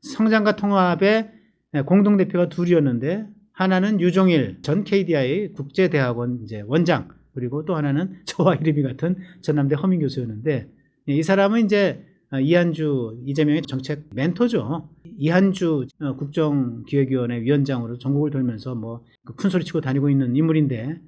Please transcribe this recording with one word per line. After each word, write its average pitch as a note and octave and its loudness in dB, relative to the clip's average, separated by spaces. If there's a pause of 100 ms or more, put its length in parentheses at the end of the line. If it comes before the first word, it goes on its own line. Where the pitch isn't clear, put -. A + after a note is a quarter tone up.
성장과 A3 2
통합의, G3+ 2 (440)
예, C#3+ 0
공동대표가 F#3 4
둘이었는데, E3+ 0 (240)
하나는 F#3+ 0
유종일 E3+ 2
전 E3 -2
케이디아이 E3+ 0
국제대학원 B2+ -2
이제 G#2+ -10
원장, D#3 0 (240)
그리고 C3 -6
또 E3+ -4
하나는 D3 -2
<laughs> - -20
저와 F3 2
이름이 D3 0
같은 D#3 -2 (240)
전남대 C#3+ 0
허민 F3+ 0
교수였는데, A#2+ -4 (420)
예, C#3 2
이 D3 2
사람은 G3 2
이제, G3 0 (280)
아, C3+ -2
이한주, D3 0
이재명의 D3 0
정책 C3+ -8 (100)
멘토죠. E3+ -2 (280)
이한주, E3 2 (120)
어, C#3 -6
국정기획위원회 C3 -2
위원장으로 B2+ 0
전국을 C#3+ -2
돌면서 B2 -4
뭐, A2+ -10 (220)
그 - -16
큰소리 F#3 -2
치고 - -4
다니고 C3+ 0
있는 C3 2
인물인데 D3 0